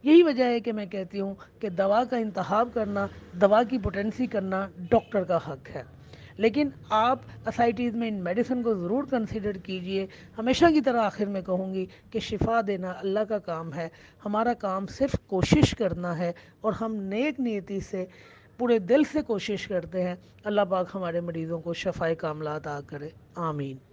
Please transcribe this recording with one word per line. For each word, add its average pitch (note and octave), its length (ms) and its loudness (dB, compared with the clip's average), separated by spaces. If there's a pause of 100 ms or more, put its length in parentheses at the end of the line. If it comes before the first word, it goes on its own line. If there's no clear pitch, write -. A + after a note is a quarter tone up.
यही D#4+ 180 10
वजह C4 220 4
है A#3+ 160 2
कि A#3 120 -4
मैं G#3 160 -6
कहती F#3+ 300 -6
हूँ G3 180 -4 (240)
कि A3 100 -4
दवा G3 340 4
का B3 140 -2
इंतखाब G#3 520 0
करना, G3+ 380 -2 (280)
दवा G#3 280 6
की B3 140 -2
potency G3+ 480 -2
करना F#3+ 440 -2 (100)
doctor G3+ 440 2
का E3+ 140 2
हक C#3 300 -8
है। - 240 -12 (440)
लेकिन C4 340 2 (200)
आप A#3+ 300 2 (260)
ascites A#3 460 2
में A#3 140 -2
इन G#3+ 60 -2
मेडिसिन A3+ 480 0
को A3+ 120 2
ज़रूर G3+ 320 -2
consider G#3+ 520 -2
कीजिए। F#3+ 500 -4 (280)
हमेशा C4 340 6
की D4+ 100 6
तरह A#3+ 200 2
आखिर G3+ 280 0
में G3 140 -4
कहूँगी F#3+ 460 -2 (240)
कि A3 80 -2
शिफा A3 420 0
देना F#3 280 -2
अल्लाह G3 340 -2
का G#3 140 -2
काम E3 340 -6
है, D#3+ 180 -6 (320)
हमारा A3 320 0
काम G3 320 -4
सिर्फ - 300 -2 (120)
कोशिश G3 440 4
करना F3 400 -2
है F3 220 -2 (300)
और G#3+ 80 2
हम A3+ 200 -4
नेक G#3+ 480 -2
नीयती G3+ 400 -4
से, F#3 280 -6 (500)
पूरे A#3+ 200 4
दिल A#3+ 260 4
से D4+ 180 -2
कोशिश G3+ 440 -4
करते F3+ 360 -4
हैं। F3+ 160 -4 (280)
अल्लाह G#3 180 2
पाक F#3 280 0
हमारे F3 280 -4
मरीज़ों E3 400 -6
को E3+ 140 -6
शफाए E3 400 -2
कामला D3+ 400 -4
अता D3 260 -8
करे। D3 320 -12 (260)
आमीन। C#3+ 420 -4 (120)